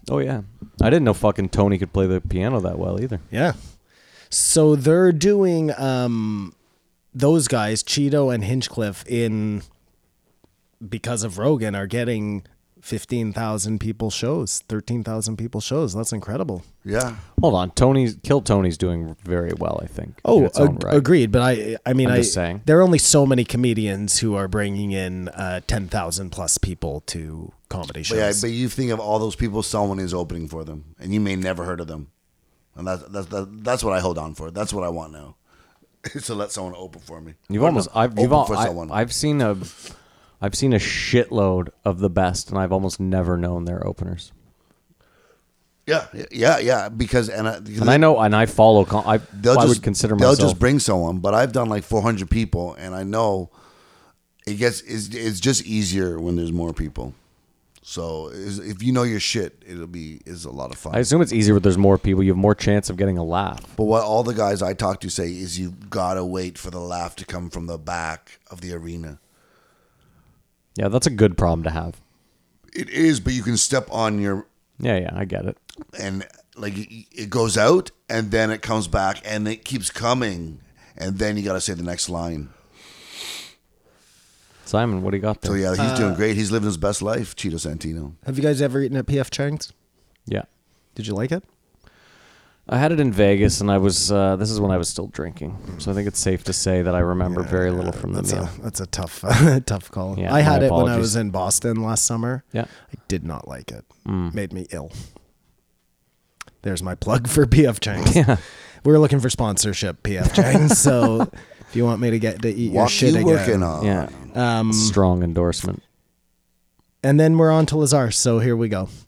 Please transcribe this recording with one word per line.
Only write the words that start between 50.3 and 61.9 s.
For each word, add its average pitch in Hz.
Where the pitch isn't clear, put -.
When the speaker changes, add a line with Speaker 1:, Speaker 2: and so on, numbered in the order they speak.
Speaker 1:
myself. 101
Speaker 3:
just 87
bring 135
someone, 90
but 98
I've 120
done, 120
like, 104
four 110
hundred 98
people, 87
and 92
I 95
know 98
it 104
gets, 117
it's, 107
it's 110
just 127
easier 92
when 87
there's 85
more 85
people. 67
So 80
is, 98
if 95
you 123
know 123
your 113
shit, -
it'll 87
be, 82
is 80
a 73
lot 65
of -
fun. -
Speaker 1:
I 110
assume 143
it's 127
easier 107
when 98
there's 92
more 98